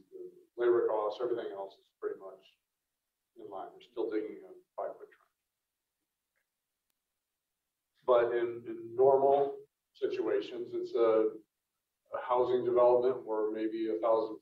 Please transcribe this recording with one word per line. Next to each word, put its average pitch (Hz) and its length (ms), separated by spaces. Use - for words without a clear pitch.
the 92 120
labor 117 280
costs, 107 340
everything - 300
else 98 200
is - 140
pretty - 180
much - 240
in 104 140
line. 95 220
They're - 180
still - 180
digging 107 360
a - 80
five-foot - 300
trench. - 260
But 95 320
in, 117 320
in - 260
normal 139 600
situations, - 760
it's 120 200
a, 110 400
a - 80
housing 123 420
development 123 600
where 110 260
maybe 110 380
a 110 100
thousand 110 420